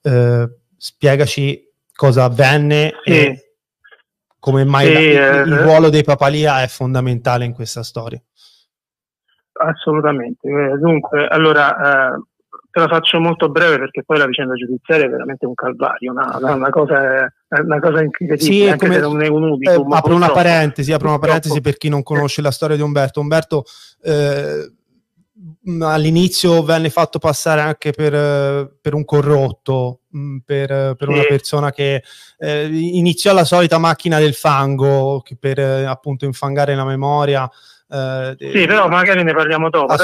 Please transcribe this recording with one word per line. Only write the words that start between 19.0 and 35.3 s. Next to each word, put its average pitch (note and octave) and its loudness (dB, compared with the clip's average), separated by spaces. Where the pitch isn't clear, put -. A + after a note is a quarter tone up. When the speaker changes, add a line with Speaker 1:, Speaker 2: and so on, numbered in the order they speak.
Speaker 2:
non D3+ -2
è D#3 0
un D3+ 0
unico, D3+ 0
Speaker 1:
eh, C#3+ 4
Speaker 2:
ma D#3+ 2
Speaker 1:
apro E3+ 2
una F3 4
Speaker 2:
purtroppo, E3+ 4
Speaker 1:
parentesi, D#3 0
apro D3+ -2
una D3+ 0
Speaker 2:
purtroppo. D#3+ 0
Speaker 1:
parentesi D3 -2
per C#3 -2
chi D3+ -4
non C#3+ -2
conosce D3 -2
Speaker 2:
Sì. D3+ -6
Speaker 1:
la C#3+ 0
storia D#3 -2
di D3 -2
Umberto. C#3+ -2
Umberto, D3+ -2
eh, D3 -4
m-, E3+ -8
all'inizio E3 2
venne D#3+ 0
fatto E3 -2
passare D3+ 0
anche D3+ -4
per, D3+ -2
eh, C#3+ -2
per D3 -6
un D3 -4
corrotto, C3+ -2
mm, C#3+ -10
per, C#3 -4
per C#3 -6
una C#3+ 2
Speaker 2:
Sì. D3 2
Speaker 1:
persona C#3+ 0
che, C#3 -2
eh, D3+ -4
iniziò F3 0
la F#3+ 6
solita E3+ 2
macchina E3 0
del D3+ 2
fango C#3 0
che - -20